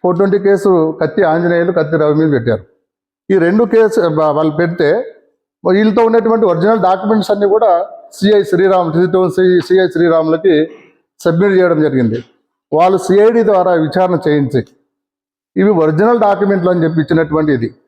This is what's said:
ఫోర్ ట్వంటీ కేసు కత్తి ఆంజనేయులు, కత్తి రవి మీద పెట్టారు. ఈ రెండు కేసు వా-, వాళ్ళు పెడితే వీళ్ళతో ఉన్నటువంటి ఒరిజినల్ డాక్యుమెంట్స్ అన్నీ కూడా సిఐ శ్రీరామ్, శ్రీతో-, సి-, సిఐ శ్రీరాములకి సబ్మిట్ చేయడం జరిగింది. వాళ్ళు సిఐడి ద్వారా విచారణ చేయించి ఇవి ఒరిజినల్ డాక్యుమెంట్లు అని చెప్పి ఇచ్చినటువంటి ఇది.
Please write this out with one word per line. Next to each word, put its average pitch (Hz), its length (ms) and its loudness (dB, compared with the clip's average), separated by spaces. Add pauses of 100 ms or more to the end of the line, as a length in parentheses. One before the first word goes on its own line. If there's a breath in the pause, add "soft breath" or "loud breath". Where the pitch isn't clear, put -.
ఫోర్ 180 120 0
ట్వంటీ 196 240 0
కేసు 190 600 0
కత్తి 156 220 -2
ఆంజనేయులు, 170 480 0
కత్తి 160 260 -2
రవి 151 160 0
మీద 156 180 0
పెట్టారు. 117 320 -2 (720)
ఈ 190 40 2
రెండు 180 260 2
కేసు 220 380 2
వా-, 156 300 0
వాళ్ళు 151 240 -2
పెడితే 170 600 -2 (500)
వీళ్ళతో 214 400 2
ఉన్నటువంటి 226 400 0
ఒరిజినల్ 190 340 0
డాక్యుమెంట్స్ 190 520 -2
అన్నీ 202 160 0
కూడా 196 400 0 (260)
సిఐ 202 300 0
శ్రీరామ్, 185 500 0
శ్రీతో-, 180 360 0
సి-, 180 300 2
సిఐ 185 280 0
శ్రీరాములకి 160 760 0 (540 loud breath)
సబ్మిట్ 180 340 0
చేయడం 175 280 2
జరిగింది. 127 420 -2 (500)
వాళ్ళు 180 240 2
సిఐడి 214 460 2
ద్వారా 185 280 2
విచారణ 170 460 0 (100)
చేయించి 135 380 -2 (920)
ఇవి 196 140 2
ఒరిజినల్ 175 480 0
డాక్యుమెంట్లు 196 500 0
అని 175 140 0
చెప్పి 165 180 -2
ఇచ్చినటువంటి 156 520 -2
ఇది. 117 220 -4 (120)